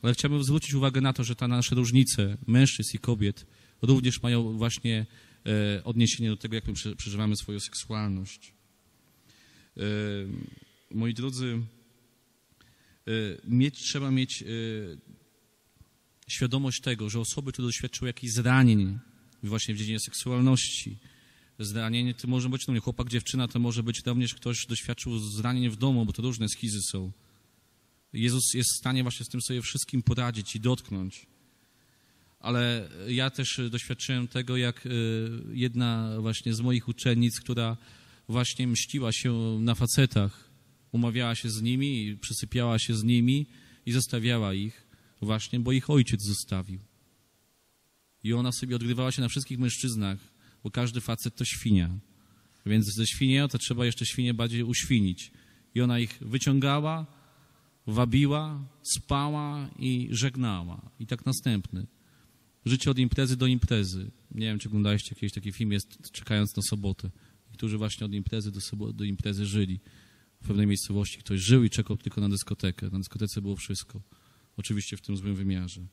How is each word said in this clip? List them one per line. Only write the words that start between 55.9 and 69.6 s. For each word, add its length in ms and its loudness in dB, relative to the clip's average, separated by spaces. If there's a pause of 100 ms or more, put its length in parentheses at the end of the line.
ich 220 -2
wyciągała, 840 0 (800)
wabiła, 840 2 (140)
spała 840 -2 (100)
i 320 0
żegnała. 800 -2 (100)
I 60 -10
tak 200 -6
następny. 600 -2 (800)
Życie 260 2
od 80 2
imprezy 380 2
do 100 2
imprezy. 640 2 (240)
Nie 120 -2
wiem, 120 -2
czy 100 -6
oglądaliście 460 2
jakiś 180 -4
taki 200 -6
film, 200 -2
jest 400 -6
Czekając 440 0
na 60 -2
sobotę. 480 -2 (400)
Niektórzy 280 -4
właśnie 280 -4
od 60 -4
imprezy 380 -4
do 100 -8
sobo-, 320 -6
do 120 -6
imprezy 420 0
żyli. 340 2 (600)